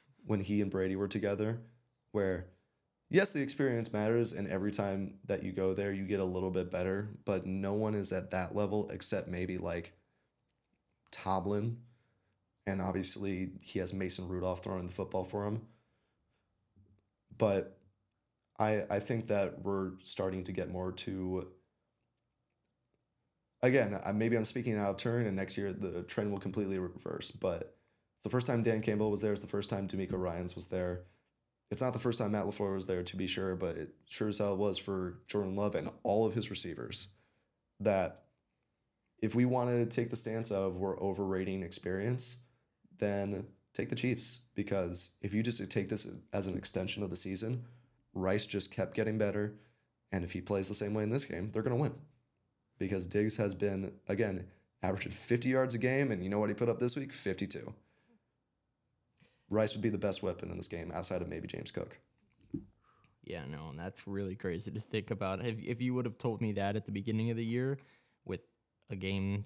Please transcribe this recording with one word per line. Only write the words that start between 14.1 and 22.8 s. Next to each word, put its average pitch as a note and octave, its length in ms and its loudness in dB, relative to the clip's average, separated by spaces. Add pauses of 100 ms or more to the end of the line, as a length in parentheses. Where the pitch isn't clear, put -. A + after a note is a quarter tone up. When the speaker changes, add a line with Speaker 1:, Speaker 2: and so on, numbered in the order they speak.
Speaker 1:
Rudolph F2+ 340 -2
throwing F#2 220 -4
the F2+ 80 -8
football F#2 320 -2
for G2+ 200 -2
him. A2 220 -4 (1700)
But G2 400 4 (800)
I, G#2+ 320 4
I G2+ 120 2
think A#2 260 -2
that G2 340 2
we're F#2+ 300 0 (100)
starting F#2+ 440 -2
to F#2+ 80 -6
get F2+ 180 -2
more F#2 220 -2
to F#2 560 -4 (2250)